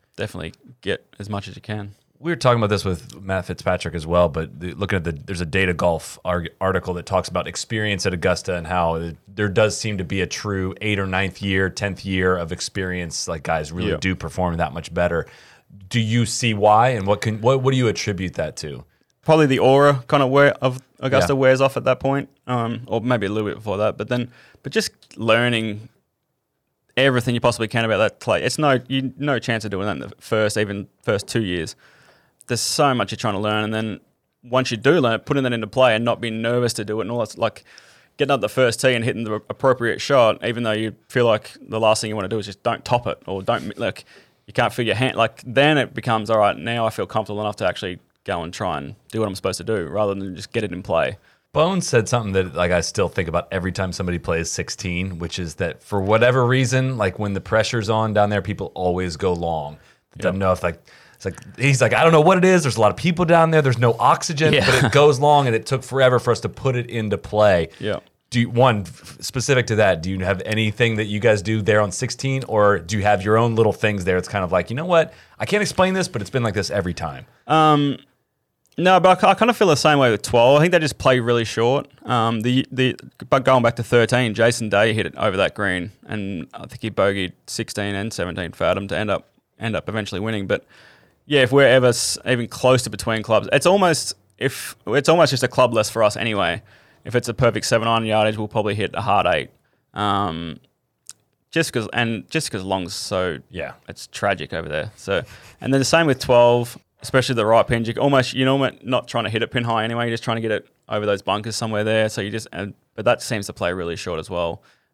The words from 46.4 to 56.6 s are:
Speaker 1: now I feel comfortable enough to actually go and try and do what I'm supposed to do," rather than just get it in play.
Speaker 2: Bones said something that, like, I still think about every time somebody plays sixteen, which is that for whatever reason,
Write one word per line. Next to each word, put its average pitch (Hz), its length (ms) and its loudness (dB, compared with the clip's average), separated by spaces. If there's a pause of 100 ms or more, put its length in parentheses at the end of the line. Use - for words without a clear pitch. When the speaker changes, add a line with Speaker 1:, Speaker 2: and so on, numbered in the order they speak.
Speaker 1:
now 113 300 -2
I 110 40 -2
feel 101 160 -4
comfortable 104 340 -6
enough 104 160 -4
to 101 100 -2
actually 90 340 -4 (240)
go 90 180 -4
and 85 100 -10
try 87 260 -6
and 71 180 -12 (160)
do 110 80 -4
what 107 80 -2
I'm 95 80 -8
supposed 92 220 -4
to 87 60 -14
do," 101 220 -4
rather 101 280 -2
than 95 200 -8
just 101 180 -14
get 110 120 -2
it 95 80 -8
in 90 100 -10
play. 82 360 -2 (340)
Speaker 2:
Bones 175 340 0
said 113 220 0
something 110 240 -2
that, 92 220 0
like, 87 180 0
I 90 80 2
still - 280 -2
think 82 200 -4
about 85 240 -2
every 92 200 -2
time 92 200 -4
somebody 87 260 -4
plays 82 320 -4
sixteen, 90 680 -6
which 85 200 -8
is 85 180 -8
that 85 260 -6
for 104 180 -4
whatever 120 460 4
reason, 131 520 0